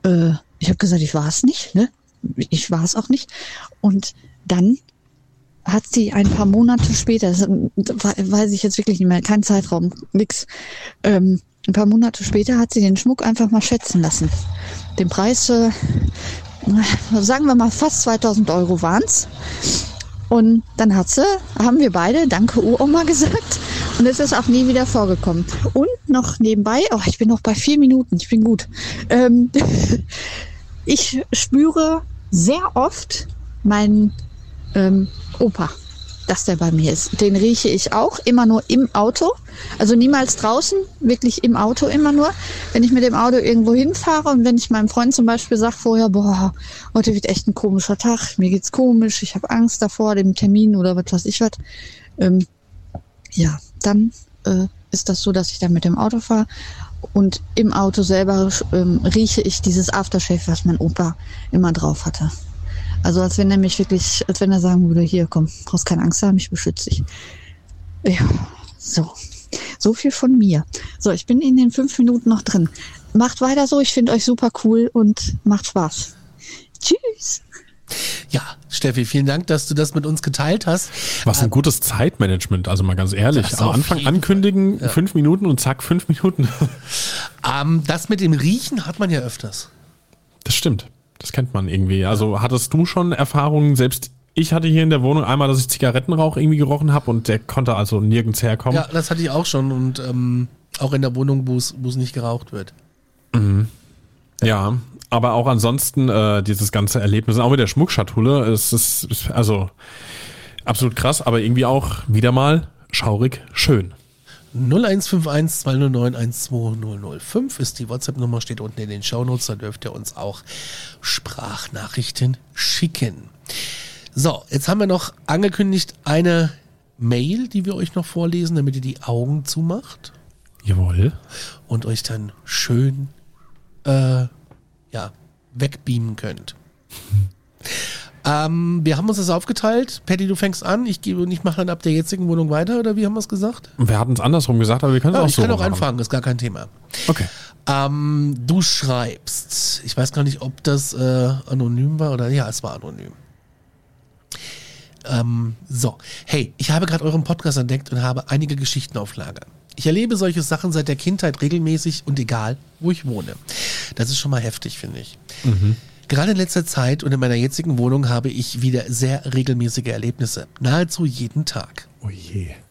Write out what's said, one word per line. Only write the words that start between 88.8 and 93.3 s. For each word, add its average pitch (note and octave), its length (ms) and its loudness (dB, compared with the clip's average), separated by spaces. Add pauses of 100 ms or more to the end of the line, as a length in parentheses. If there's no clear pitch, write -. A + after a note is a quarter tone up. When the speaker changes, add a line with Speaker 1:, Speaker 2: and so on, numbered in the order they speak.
Speaker 2:
hat E3 140 -10
man F#3+ 100 0
ja D#3 100 0
öfters. A#2 480 -10 (760)
Speaker 3:
Das - 100 -2
stimmt. - 320 -2 (320)
Das - 140 -14
kennt B2+ 220 -2
man F#2+ 140 -2
irgendwie. F#2+ 360 2
Also G2+ 360 0
hattest B2+ 320 0
du E3 140 4
schon F3 260 0
Erfahrungen? D3 640 2